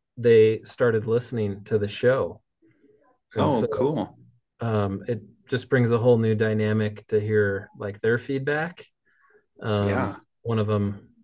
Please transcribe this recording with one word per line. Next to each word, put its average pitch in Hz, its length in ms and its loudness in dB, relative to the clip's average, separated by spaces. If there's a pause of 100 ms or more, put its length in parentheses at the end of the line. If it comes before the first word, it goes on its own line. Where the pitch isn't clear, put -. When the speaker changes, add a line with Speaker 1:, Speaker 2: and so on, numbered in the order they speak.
(160)
Speaker 1:
they 110 480 6
started 113 420 0
listening 110 580 -2
to 113 140 0
the 101 100 -2
show. 123 520 -2 (920)
And - 100 0
Speaker 2:
Oh, 135 160 2
Speaker 1:
so, 117 80 0
Speaker 2:
cool. 135 500 -4 (420)
Speaker 1:
um, 104 480 -2
it 117 140 -6 (260)
just 127 200 -4
brings 120 240 2
a 117 60 4
whole 120 200 4
new 110 160 2
dynamic 107 720 -2
to 107 120 0
hear, 104 480 0 (100)
like, 104 220 -10
their 117 180 0
feedback. 143 640 -6 (800)
Um, 104 260 0
Speaker 2:
Yeah. 107 280 -4 (260)
Speaker 1:
one 113 160 -2
of 104 100 -2
'em, 101 400 -2 (160)